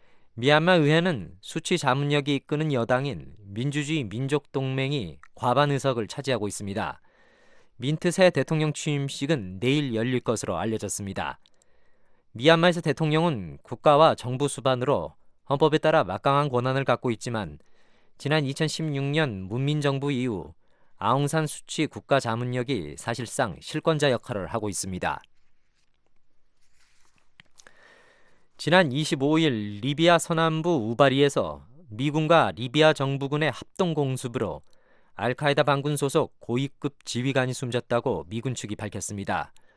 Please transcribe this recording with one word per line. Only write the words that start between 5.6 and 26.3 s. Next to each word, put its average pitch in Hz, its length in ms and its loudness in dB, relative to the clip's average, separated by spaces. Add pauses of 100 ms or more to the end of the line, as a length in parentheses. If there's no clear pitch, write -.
의석을 127 380 0
차지하고 120 400 -2
있습니다. 98 520 -6 (760)
민트 151 340 -2
새 180 220 6
대통령 156 420 0
취임식은 139 880 -4
내일 135 340 2
열릴 120 260 0
것으로 107 380 -2
알려졌습니다. 98 800 -4 (920)
미얀마에서 165 500 4
대통령은 151 800 0
국가와 147 540 4
정부 127 320 -4
수반으로 123 680 0 (340)
헌법에 147 300 2
따라 156 260 4
막강한 139 460 0
권한을 131 360 0
갖고 123 260 0
있지만 107 480 -6 (600)
지난 151 220 0
이천십육 147 580 -4
년 139 420 -2
문민정부 139 680 0
이후 120 420 -2 (440)
아웅산 143 500 2
수치 - 400 -4
국가 - 320 0
자문역이 120 800 -4
사실상 117 640 -4
실권자 151 500 0
역할을 107 360 -4
하고 107 200 -4
있습니다. 90 540 -4 (3250)